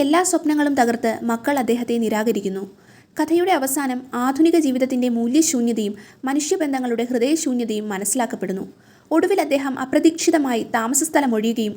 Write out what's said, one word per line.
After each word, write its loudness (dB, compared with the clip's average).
എല്ലാ 4
സ്വപ്നങ്ങളും 0
തകർത്ത് 2
മക്കൾ -2
അദ്ദേഹത്തെ -2
നിരാകരിക്കുന്നു. -2
കഥയുടെ 2
അവസാനം -2
ആധുനിക 4
ജീവിതത്തിൻ്റെ 0
മൂല്യശൂന്യതയും 0
മനുഷ്യബന്ധങ്ങളുടെ -2
ഹൃദയശൂന്യതയും 0
മനസ്സിലാക്കപ്പെടുന്നു. -4
ഒടുവിൽ 2
അദ്ദേഹം -2
അപ്രതീക്ഷിതമായി 2
താമസസ്ഥലം 0
ഒഴിയുകയും -2